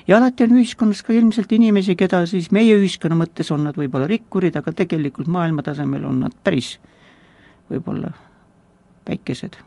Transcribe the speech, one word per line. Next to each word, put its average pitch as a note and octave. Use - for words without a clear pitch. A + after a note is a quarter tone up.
Ja F#3
alati B3+
on A#3
ühiskonnas A3
ka A3+
ilmselt A3+
inimesi, G#3
keda F3+
siis E3+
meie G#3+
ühiskonna F3+
mõttes E3
on D3
nad D3
võib-olla C#3
rikkurid, F#3
aga D3+
tegelikult D#3+
maailma E3
tasemel C#3+
on C3+
nad -
päris D#3+
võib-olla -
väikesed -